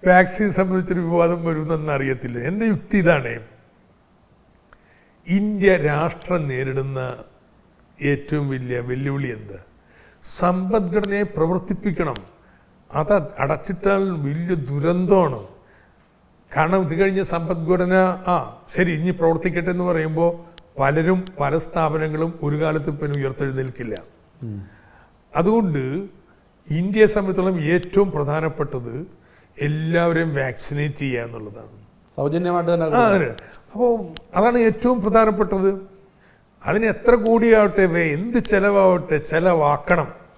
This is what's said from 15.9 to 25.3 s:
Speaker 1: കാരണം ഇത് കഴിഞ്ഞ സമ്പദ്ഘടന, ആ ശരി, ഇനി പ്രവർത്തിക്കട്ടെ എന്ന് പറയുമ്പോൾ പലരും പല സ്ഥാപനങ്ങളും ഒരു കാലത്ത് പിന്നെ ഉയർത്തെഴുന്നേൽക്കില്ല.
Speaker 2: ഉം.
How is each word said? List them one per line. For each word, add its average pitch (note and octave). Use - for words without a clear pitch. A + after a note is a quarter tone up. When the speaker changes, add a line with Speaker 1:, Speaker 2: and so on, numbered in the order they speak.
Speaker 1:
കാരണം E3+
ഇത് E3
കഴിഞ്ഞ G3
സമ്പദ്ഘടന, E3+
ആ E3
ശരി, F3+
ഇനി E3
പ്രവർത്തിക്കട്ടെ E3
എന്ന് F3+
പറയുമ്പോൾ E3
പലരും D#3+
പല C#3+
സ്ഥാപനങ്ങളും D#3
ഒരു D3
കാലത്ത് D#3
പിന്നെ C#3+
ഉയർത്തെഴുന്നേൽക്കില്ല. C3
Speaker 2:
ഉം. G2+